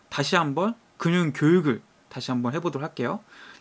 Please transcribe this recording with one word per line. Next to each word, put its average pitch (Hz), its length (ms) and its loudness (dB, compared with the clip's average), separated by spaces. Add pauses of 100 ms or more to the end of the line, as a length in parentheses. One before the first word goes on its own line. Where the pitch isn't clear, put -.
다시 180 280 -2
한번 170 400 0 (200)
금융 170 360 2
교육을 151 500 2 (260)
다시 - 220 -10
한번 123 240 -2
해보도록 160 340 -6
할게요. 143 300 -6 (420)